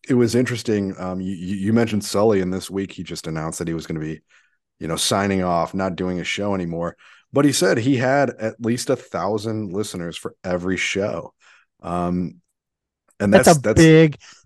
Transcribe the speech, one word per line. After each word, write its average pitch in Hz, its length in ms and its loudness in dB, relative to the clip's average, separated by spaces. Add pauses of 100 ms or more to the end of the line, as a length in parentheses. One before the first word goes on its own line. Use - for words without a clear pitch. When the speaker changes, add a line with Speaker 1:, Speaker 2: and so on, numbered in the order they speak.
Speaker 1:
it 139 60 2
was 117 200 4
interesting. 110 640 0
Um, 92 220 -6
you, 95 120 -6
you, 90 220 -8
you 98 180 -2
mentioned 110 320 2
Sully, 104 360 2
and 90 120 -2
this 92 160 -6
week 95 240 -6
he 92 100 -12
just 82 240 -12
announced 80 320 -6
that 85 100 -6
he 82 60 -4
was 80 120 -8
gonna 80 140 -6
be, 78 200 -8 (580)
you 82 100 -8
know, 82 80 -4
signing 98 480 0
off, 85 300 0
not 95 220 -4
doing 90 240 -4
a 82 40 -8
show 101 300 -4
anymore. 85 420 -6 (360)
But 143 120 4
he 143 80 4
said 175 260 2
he 127 180 2
had 131 340 2
at 110 300 -8
least 117 300 -2
a 127 60 0
thousand 104 760 -4
listeners 90 440 -6
for - 260 -12
every 90 340 -2
show. 95 580 -4 (480)
Um, 87 580 -4 (800)
and 104 140 2
Speaker 2:
That's 123 140 6
Speaker 1:
that's, 165 120 8
Speaker 2:
a - 40 -6
Speaker 1:
that's 110 180 4
Speaker 2:
big, 160 380 8 (260)